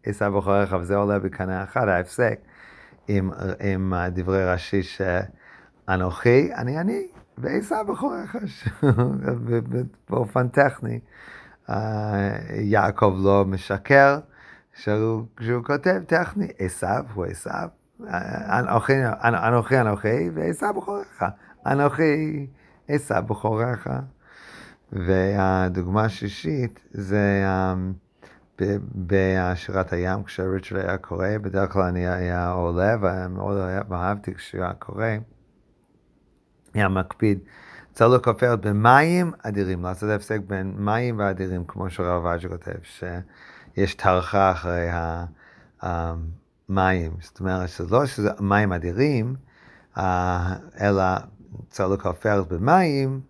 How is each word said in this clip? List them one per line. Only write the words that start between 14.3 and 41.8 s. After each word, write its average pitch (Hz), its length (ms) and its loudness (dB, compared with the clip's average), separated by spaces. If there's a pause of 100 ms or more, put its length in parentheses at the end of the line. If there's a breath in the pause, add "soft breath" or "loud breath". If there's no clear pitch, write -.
שהוא, 110 520 0 (140)
שהוא 117 240 -2
כותב 180 440 0
טכני, 170 400 0 (120)
עשיו 98 540 -2
הוא 92 120 -4
עשיו, - 420 -6 (400)
אה, - 520 -4
אנוכי, 127 460 2
אנ-, 113 300 0
אנוכי, 120 460 2
אנוכי, 113 520 0
ועשיו 165 400 -2
בכורך, - 500 -6 (420 loud breath)
אנוכי, 143 840 0 (400 soft breath)
עשיו 143 400 0
בכורך. 113 600 -2 (1040 loud breath)
והדוגמה 95 1120 2
השישית 117 760 -4 (120)
זה, 101 540 2
אמ, 95 480 0 (680 loud breath)
ב-, 101 160 0 (180)
בשירת 95 1000 0
הים, 92 300 -2
כשריצ'רד 95 560 -4
היה 92 180 -2
קורא, 92 300 -4 (140)
בדרך 95 320 -2
כלל 98 100 4
אני 90 240 0
היה 90 420 -2
עולה, 90 520 2
ומאוד 95 560 -2
היה, 95 240 -2 (100)
אהבתי 95 440 -4
כשהוא 92 280 -8
היה 92 100 -4
קורא, 98 320 -6 (1700)
היה 104 160 2
מקפיד, 95 500 0 (540 loud breath)
צריך 117 280 6
לכופר 120 340 2
במים 131 760 4 (120)
אדירים, 95 400 -2
לעשות 92 260 -4
הפסק 107 380 -2
בין 95 300 -4
מים 110 420 0
ואדירים, 92 460 -2
כמו 92 240 -8